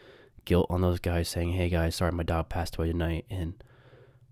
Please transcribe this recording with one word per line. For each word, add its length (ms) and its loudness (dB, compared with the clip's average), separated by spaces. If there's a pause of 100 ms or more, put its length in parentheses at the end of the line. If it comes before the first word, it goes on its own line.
(440)
guilt 260 4
on 100 0
those 200 2
guys 280 0
saying, 240 -2
"Hey 160 0
guys, 280 2
sorry 160 0
my 100 -2
dog 260 -2
passed 280 -4
away 160 0
tonight," 360 -2
and 340 -6 (680)